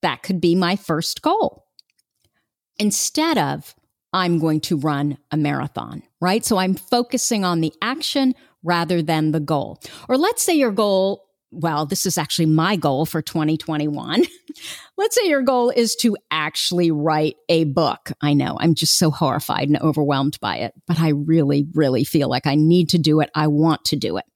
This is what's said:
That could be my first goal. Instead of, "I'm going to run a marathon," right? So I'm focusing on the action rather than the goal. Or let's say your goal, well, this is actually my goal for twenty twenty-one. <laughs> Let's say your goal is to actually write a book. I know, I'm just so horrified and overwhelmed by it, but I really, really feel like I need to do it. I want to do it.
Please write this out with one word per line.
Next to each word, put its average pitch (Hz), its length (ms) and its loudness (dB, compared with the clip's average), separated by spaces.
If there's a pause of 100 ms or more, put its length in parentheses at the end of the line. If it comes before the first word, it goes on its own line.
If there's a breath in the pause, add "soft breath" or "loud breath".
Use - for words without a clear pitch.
That 240 220 -4
could 185 180 -4
be 170 140 4
my 180 200 0
first - 460 -6
goal. 392 440 -2 (1120)
Instead 294 600 0
of, 147 380 -4 (380)
"I'm 175 260 2
going 156 220 0
to - 160 -2
run 143 400 -2 (140)
a 151 60 -2
marathon," 143 680 -4 (160)
right? - 260 0
So 208 120 0
I'm 185 180 2
focusing 240 680 -2
on 170 180 0
the 160 200 -2
action 262 540 -2 (280 soft breath)
rather 170 380 0
than 156 300 0
the 160 80 0
goal. 139 400 -4 (300 loud breath)
Or 254 80 2
let's 403 260 0
say 359 100 2
your 269 180 2
goal, 196 560 0 (240)
well, 160 340 -2
this 165 200 -4
is 180 120 -2
actually 165 300 -2
my 160 280 2
goal 143 300 0
for 156 160 -4
twenty 156 360 -2
twenty-one. 151 720 -2
<laughs> - 680 -18
Let's 427 180 0
say 440 120 2
your 285 140 2
goal 247 300 2
is 233 260 0
to 220 180 2 (140)
actually 165 640 0
write 156 440 0 (140)
a 165 140 4
book. 147 480 -2 (100)
I 147 120 2
know, 139 260 0
I'm 165 160 2
just - 220 0
so 151 120 4
horrified - 580 -2
and 147 100 2
overwhelmed 147 600 0
by 95 180 -4
it, 110 160 -6 (140)
but 160 120 0
I 165 100 2
really, 147 640 2
really 139 300 2
feel 147 260 0
like 127 160 -2
I 143 100 2
need 160 340 4
to 175 80 2
do 156 220 4
it. 151 140 0
I 156 140 0
want 151 380 2
to - 100 -2
do 95 220 -4
it. - 80 -8 (100)